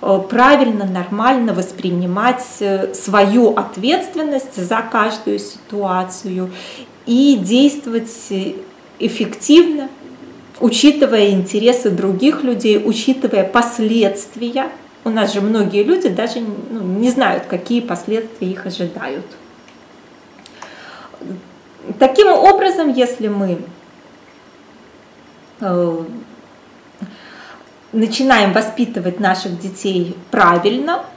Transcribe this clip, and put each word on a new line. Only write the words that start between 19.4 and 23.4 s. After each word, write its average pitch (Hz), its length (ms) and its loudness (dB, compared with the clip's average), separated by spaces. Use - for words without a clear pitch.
Таким 269 280 6
образом, 370 640 6
если 240 380 0
мы, 196 300 -2